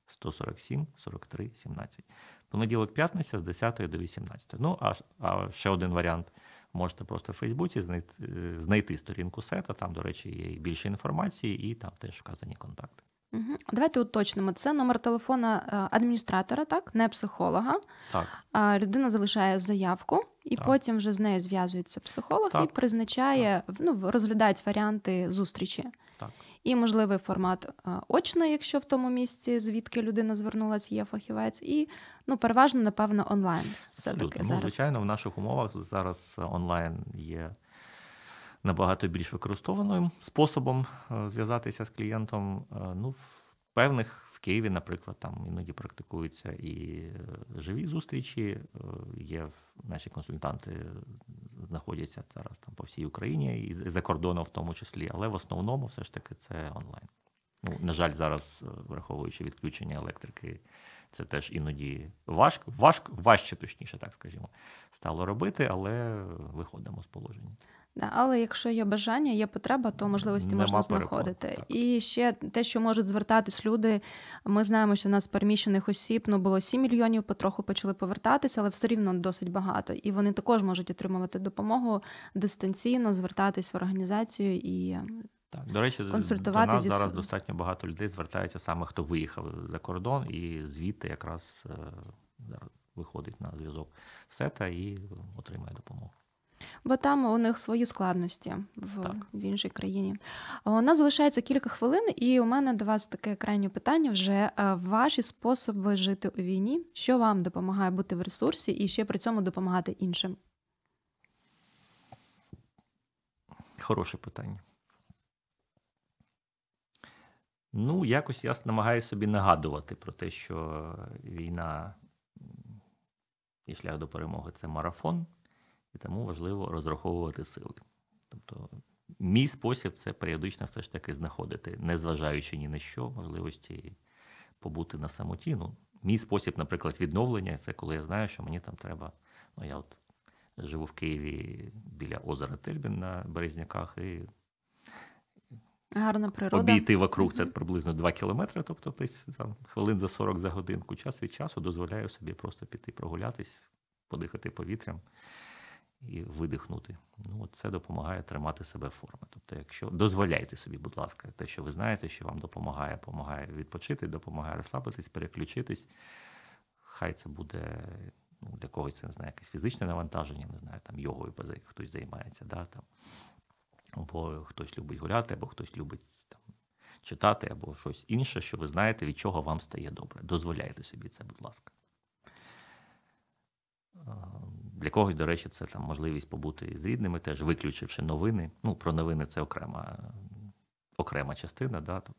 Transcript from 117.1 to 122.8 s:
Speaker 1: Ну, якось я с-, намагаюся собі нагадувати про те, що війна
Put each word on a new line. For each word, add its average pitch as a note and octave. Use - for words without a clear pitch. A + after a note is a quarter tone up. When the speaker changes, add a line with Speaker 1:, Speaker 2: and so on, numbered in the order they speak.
Speaker 1:
Ну, C#3+
якось C3
я B2
с-, -
намагаюся A2+
собі G#2
нагадувати E2
про -
те, F2+
що D#2+
війна E2+